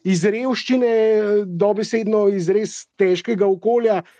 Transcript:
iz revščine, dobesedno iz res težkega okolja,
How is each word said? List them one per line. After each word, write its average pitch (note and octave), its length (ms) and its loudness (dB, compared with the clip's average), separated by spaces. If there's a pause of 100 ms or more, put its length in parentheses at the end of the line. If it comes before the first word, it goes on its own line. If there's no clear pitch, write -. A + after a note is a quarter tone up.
iz F#3 180 0
revščine, A#3+ 720 0 (500)
dobesedno G#3 840 0
iz F#3 200 0
res G3+ 340 -2 (140)
težkega F#3+ 520 0
okolja, G#3 540 0 (160)